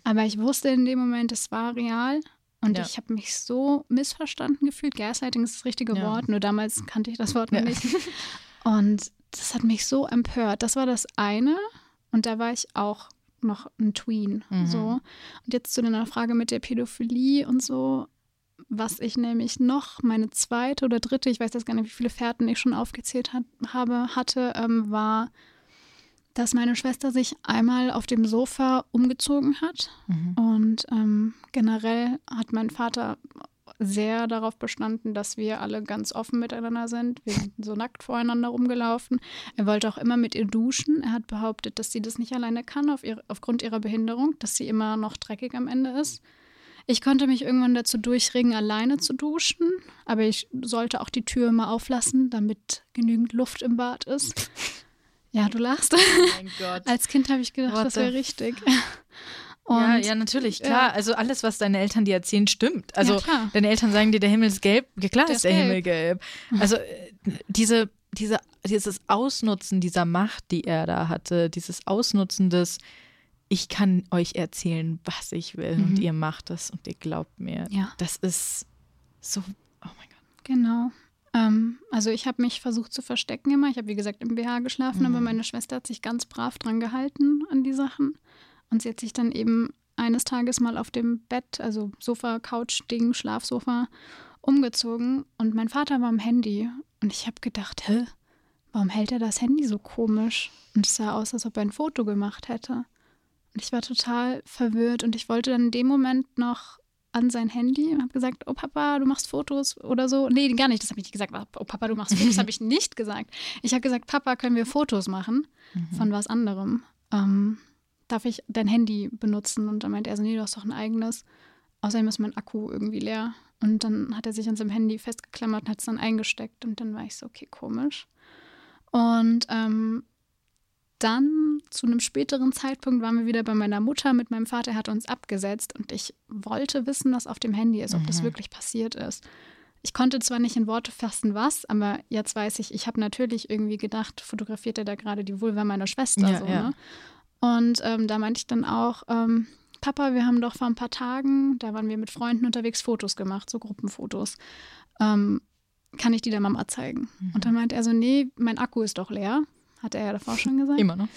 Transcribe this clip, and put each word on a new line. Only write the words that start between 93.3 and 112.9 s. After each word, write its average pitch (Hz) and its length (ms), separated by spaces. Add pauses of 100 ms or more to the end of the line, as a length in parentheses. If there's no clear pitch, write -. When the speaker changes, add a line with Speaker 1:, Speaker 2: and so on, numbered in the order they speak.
Speaker 1:
umgezogen. 254 840 (140)
Und 220 160
mein 226 140
Vater 285 320
war 240 80
am 226 100
Handy. 220 500 (340)
Und 208 100
ich - 140
habe - 140
gedacht, - 480
„Hä, 226 160 (680)
warum 202 160
hält 214 240
er 247 60
das 226 220
Handy 269 260
so 208 120
komisch?“ 220 720 (240)
Und 208 120
es - 100
sah 214 160
aus, 214 220
als 233 120
ob 220 100
er 214 60
ein 208 100
Foto 294 320
gemacht 208 440
hätte. 247 360 (720)
Und 208 80
ich - 100
war 240 100
total 240 640
verwirrt 233 560
und 233 140
ich - 120
wollte 233 220
dann 240 160
in 233 60
dem 247 160
Moment 262 500
noch 240 400 (340)
an 240 180
sein 233 180
Handy 254 440
und 285 100
hab 247 100
gesagt, 254 340
„Oh - 80
Papa, 285 460
du 269 60
machst 269 200
Fotos“ 277 560
oder 254 260
so. 269 200
Nee, 269 260
gar 269 140
nicht, 226 160
das - 60
hab - 80
ich 190 60
nicht - 80
gesagt. 202 200 (260)
„Oh 202 60
Papa, 220 240
du 220 80
machst 208 200
Fotos“, 208 220
Speaker 2:
<laughs> - 0
Speaker 1:
hab 202 100
ich - 120
nicht 233 340